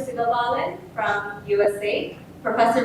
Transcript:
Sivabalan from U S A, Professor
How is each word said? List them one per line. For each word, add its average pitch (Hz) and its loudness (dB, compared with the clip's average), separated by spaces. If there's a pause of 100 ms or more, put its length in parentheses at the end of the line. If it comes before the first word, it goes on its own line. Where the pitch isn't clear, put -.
Sivabalan 240 0 (260)
from 208 0 (360)
U - 4 (140)
S 202 -6 (180)
A, - 0 (500)
Professor 233 4